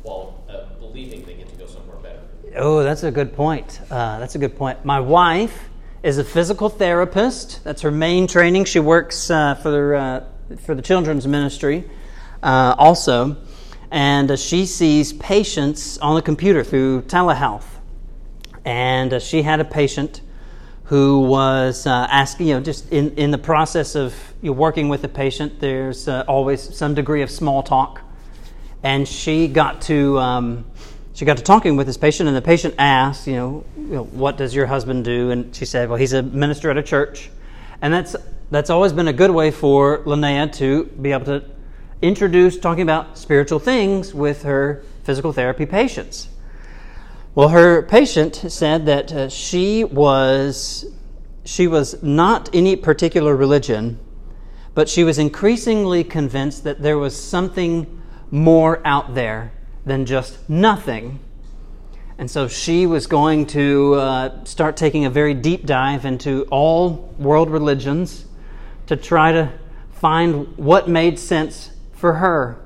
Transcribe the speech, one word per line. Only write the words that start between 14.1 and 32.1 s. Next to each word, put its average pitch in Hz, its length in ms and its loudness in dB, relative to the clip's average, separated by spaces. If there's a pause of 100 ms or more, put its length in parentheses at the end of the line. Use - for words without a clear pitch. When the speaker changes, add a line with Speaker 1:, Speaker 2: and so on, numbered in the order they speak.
Speaker 2:
uh, 139 60 2
she 175 300 0
sees 151 480 2
patients 160 840 -2
on 151 160 2
the 165 60 2
computer 160 420 2
through 131 400 0
telehealth. 139 600 0 (1000)
And, 127 480 0
uh, 123 60 0
she 160 240 0
had 156 180 2
a 147 40 0
patient 147 540 -2 (680)
who 139 360 4
was, 131 680 2
uh, 123 240 2
asking, 139 360 2
you 147 80 2
know, 127 40 0
just - 320 -8
in, 147 240 0
in 147 160 0
the 143 60 0
process 156 580 0
of, 131 180 -2 (280)
you 151 100 -4
know, - 20 0
working 151 360 2
with 143 120 -2
the 143 60 -6
patient, 143 540 -4
there's, 131 480 -4
uh, 131 180 -2
always 135 480 0
some 147 180 -2
degree 143 280 0
of 131 100 -4
small 139 320 -2
talk. - 380 0 (840)
And 139 240 0
she 160 400 0
got 143 360 0
to, 139 360 2
um, 120 460 -2 (480)
she - 120 -6
got 143 120 2
to 120 60 -10
talking 190 340 6
with 135 100 0
this 131 100 -6
patient, 151 300 2